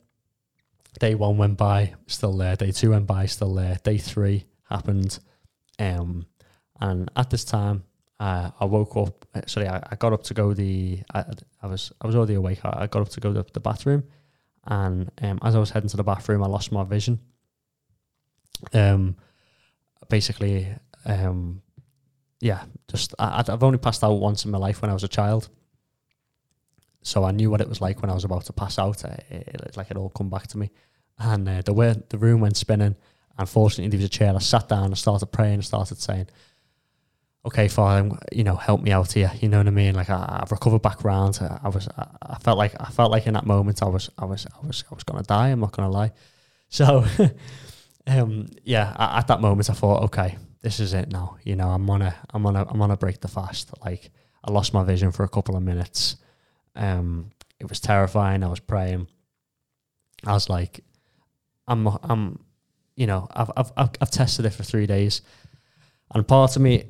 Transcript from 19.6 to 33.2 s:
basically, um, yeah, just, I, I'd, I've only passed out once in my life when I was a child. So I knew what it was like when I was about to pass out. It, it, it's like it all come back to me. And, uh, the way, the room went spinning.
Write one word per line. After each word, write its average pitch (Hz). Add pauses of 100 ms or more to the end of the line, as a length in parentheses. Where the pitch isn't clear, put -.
basically, 101 (380)
um, 92 (800)
yeah, 101 (260)
just, -
I, 107
I'd, 117
I've 113
only 135
passed 117
out 107
once 104
in 107
my 98
life 95
when 104
I -
was 95
a -
child. 107 (1600)
So 98
I 95
knew 107
what 104
it -
was 107
like 95
when 101
I 92
was 92
about 92
to -
pass -
out. 101
It, -
it, -
it's -
like 98
it 98
all 98
come 98
back 95
to -
me. 101 (480)
And, 107
uh, 92
the 104
way, 113 (160)
the 110
room 113
went 104
spinning. 104 (420)